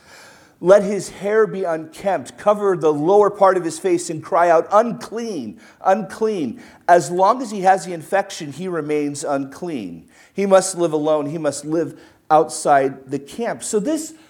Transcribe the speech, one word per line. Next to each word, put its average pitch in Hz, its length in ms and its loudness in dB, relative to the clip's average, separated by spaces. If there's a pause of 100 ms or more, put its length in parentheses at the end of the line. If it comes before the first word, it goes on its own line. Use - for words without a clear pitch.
(580)
Let 196 260 6
his 190 260 -6
hair 214 360 0
be 190 180 -8
unkempt, 160 760 -6
cover 202 400 0
the 156 120 2
lower 190 380 4
part 190 300 4
of 165 60 -2
his 160 140 -6
face, 175 300 -2
and 160 160 -8
cry 175 240 2
out, 165 240 4
'Unclean, 208 880 -2 (240)
unclean.' 190 800 -2 (260)
As 170 220 6
long 196 320 2
as 220 80 -10
he 208 100 -8
has 185 240 2
the 180 80 -10
infection, 170 600 -6
he 180 140 -10
remains 147 560 -4
unclean. 135 840 -8 (240)
He 196 140 -2
must 185 320 4
live 170 160 2
alone. 151 320 0
He 151 100 -6
must 151 300 -4
live 156 340 -4 (300)
outside 143 800 2
the 139 80 -6
camp." 170 440 -8
So - 160 -4
this 294 360 -4 (160)